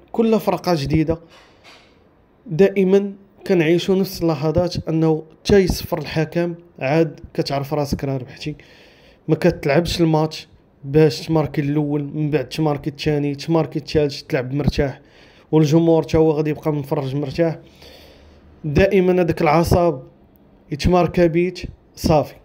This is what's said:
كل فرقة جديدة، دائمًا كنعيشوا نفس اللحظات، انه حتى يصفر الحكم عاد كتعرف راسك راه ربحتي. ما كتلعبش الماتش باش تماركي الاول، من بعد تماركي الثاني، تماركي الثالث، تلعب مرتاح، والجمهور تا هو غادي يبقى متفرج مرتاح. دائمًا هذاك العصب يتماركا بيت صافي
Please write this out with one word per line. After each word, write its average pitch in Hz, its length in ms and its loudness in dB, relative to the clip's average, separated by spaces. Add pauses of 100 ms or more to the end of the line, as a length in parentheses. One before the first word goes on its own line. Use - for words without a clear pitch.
(120)
كل 220 280 2
فرقة 180 340 -2
جديدة، 156 460 0 (1300)
دائمًا 196 680 2 (340)
كنعيشوا 175 500 2
نفس 190 260 -2
اللحظات، 160 680 -2
انه 160 340 0 (220)
حتى 208 140 4
يصفر 180 400 -2
الحكم 160 560 -4 (240)
عاد 151 420 0 (140)
كتعرف 139 400 -4
راسك 147 300 -4
راه 135 120 -4
ربحتي. 135 380 -10 (760)
ما 156 60 4
كتلعبش 165 680 0
الماتش 156 480 0 (360)
باش 151 420 2
تماركي 156 340 0
الاول، 147 440 -2 (100)
من 151 160 -2
بعد 139 180 -2
تماركي 151 420 -2
الثاني، 147 440 -2
تماركي 156 440 -2
الثالث، 147 440 -2
تلعب 127 320 -4
مرتاح، 143 460 -2 (520)
والجمهور 160 500 4
تا 143 160 0
هو 160 120 4
غادي 151 200 -2
يبقى 151 220 -4
متفرج 139 440 -4
مرتاح. 156 420 -2 (1080)
دائمًا 180 580 2
هذاك 165 200 -2
العصب 165 580 2 (720)
يتماركا 175 540 2
بيت 175 360 -2 (340)
صافي - 380 0 (100)